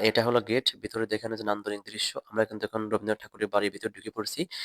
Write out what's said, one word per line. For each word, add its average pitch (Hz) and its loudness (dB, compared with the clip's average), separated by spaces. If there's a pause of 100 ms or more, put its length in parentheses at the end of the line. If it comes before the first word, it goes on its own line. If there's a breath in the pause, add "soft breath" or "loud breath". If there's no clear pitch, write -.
এটা 113 6
হলো 120 6
গেট, 110 2
ভিতরে 113 -4
দেখেন 107 -4
যে 110 -6
নান্দনিক 104 -2
দৃশ্য। - -4
আমরা 110 2
কিন্তু 107 -4
এখন 110 -4
রবীন্দ্রনাথ 107 0
ঠাকুরের 104 -4
বাড়ির 101 2
ভিতরে 101 -6
ঢুকে 98 -14
পড়ছি। 113 -4 (180 loud breath)